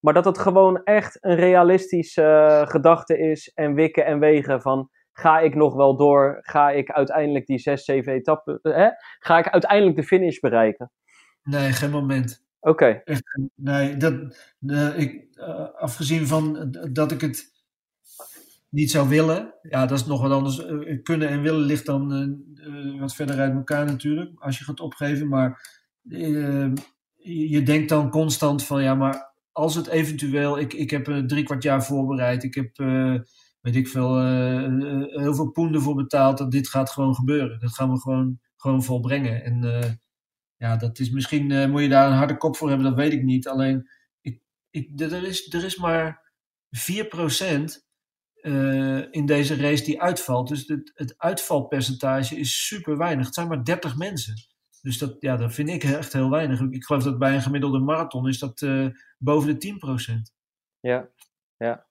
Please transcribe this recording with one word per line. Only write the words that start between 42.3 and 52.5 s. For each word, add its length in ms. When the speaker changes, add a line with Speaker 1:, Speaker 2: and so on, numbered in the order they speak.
Speaker 2:
kop 200
voor 120
hebben, 180
dat 100
weet 160
ik 100
niet. 260
Alleen, 400
ik, 200
ik, 260
d-, 40
er 240
is, 280
er 120
is 120
maar 560
vier 360
procent, 800
eh, 800
in 140
deze 300
race 280
die 180
uitvalt. 460
Dus 180
het, 280
het 220
uitvalpercentage 1200
is 300